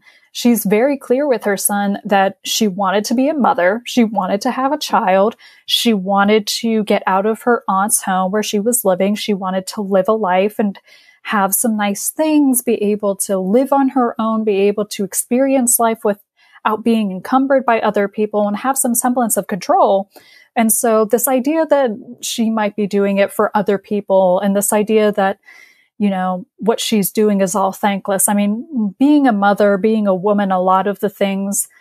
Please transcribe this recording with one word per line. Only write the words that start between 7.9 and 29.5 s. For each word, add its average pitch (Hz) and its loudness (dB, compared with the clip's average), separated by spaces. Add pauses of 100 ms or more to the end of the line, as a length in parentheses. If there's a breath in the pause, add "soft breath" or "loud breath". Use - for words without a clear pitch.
home 185 -2
where 214 0
she 208 -2
was 233 -2
living. 190 2
She 208 -4
wanted 190 -4
to - -8
live 190 0
a 220 4
life 202 0
and 202 -2 (440 soft breath)
have 196 0
some 220 0
nice 202 -4
things, 294 2
be 233 -2
able 208 -2
to 190 -4
live 233 0
on 277 2
her 254 0
own, 220 -2
be 208 0
able 202 0
to - -8
experience 254 0
life 226 0
without - -6
being 220 0
encumbered 262 0
by 226 2
other 202 0
people 208 -2
and 208 -4
have 262 -4
some 240 -2
semblance 247 0
of 277 -4
control. 208 0 (440 loud breath)
And 226 2
so 220 2
this 220 0
idea 285 0
that 277 2 (320)
she 220 -4
might 214 -2
be 208 -2
doing 196 0
it 196 0
for - 0
other 202 0
people 190 0
and 202 0
this 202 -2
idea 214 2
that, 196 -2 (580 loud breath)
you 208 0
know, 185 -4 (120)
what 226 0
she's 202 0
doing 208 2
is 196 0
all 190 0
thankless. 196 -2
I 208 0
mean, 214 -2
being 285 4
a 233 4
mother, 202 2